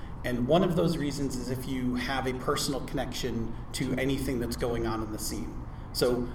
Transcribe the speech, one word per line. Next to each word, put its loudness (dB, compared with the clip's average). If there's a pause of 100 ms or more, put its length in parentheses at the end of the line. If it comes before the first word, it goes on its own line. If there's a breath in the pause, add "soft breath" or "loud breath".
(240 loud breath)
and 0
one 8
of 4
those 4
reasons -2
is -4
if -2
you 0
have 0
a 0
personal 0
connection -2 (200 loud breath)
to 0
anything 2
that's -2
going 0
on 0
in -4
the -4
scene. -4 (400 loud breath)
So 2